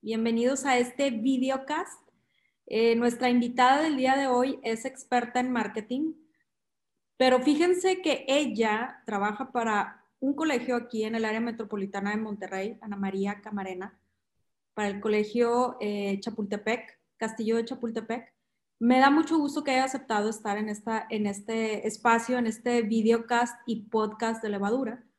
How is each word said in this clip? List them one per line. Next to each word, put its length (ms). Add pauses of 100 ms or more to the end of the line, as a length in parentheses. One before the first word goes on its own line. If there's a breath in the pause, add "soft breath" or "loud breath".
Bienvenidos 640
a 100
este 340
videocast. 960 (600)
Eh, 300
nuestra 340
invitada 500
del 160
día 180
de 120
hoy 360
es 220
experta 560
en 100
marketing, 600 (1040)
pero 240
fíjense 640
que 260
ella 800
trabaja 460
para 520 (140)
un 160
colegio 420
aquí 280
en 100
el 100
área 160
metropolitana 680
de 80
Monterrey, 640
Ana 140
María 440
Camarena, 580 (760)
para 140
el 120
colegio, 800
eh, 400
Chapultepec, 800 (160)
Castillo 400
de 80
Chapultepec. 680 (460)
Me 180
da 100
mucho 300
gusto 260
que 60
haya 140
aceptado 440
estar 300
en 100
esta, 400
en 160
este 640
espacio, 480
en 100
este 360
videocast 840
y 200
podcast 580
de 80
Levadura 560 (120)